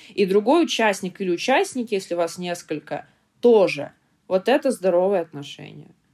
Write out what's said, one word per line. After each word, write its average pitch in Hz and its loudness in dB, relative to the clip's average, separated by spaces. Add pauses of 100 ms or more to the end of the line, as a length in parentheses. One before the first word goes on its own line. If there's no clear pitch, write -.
(160)
И 202 2
другой 214 4
участник 202 -2
или 185 -2
участники, 247 -2
если 190 -6
вас 170 -2
несколько, 170 -8 (340)
тоже. 202 4 (340)
Вот 185 -2
это 269 2
здоровые 185 0
отношения. 147 -16 (280)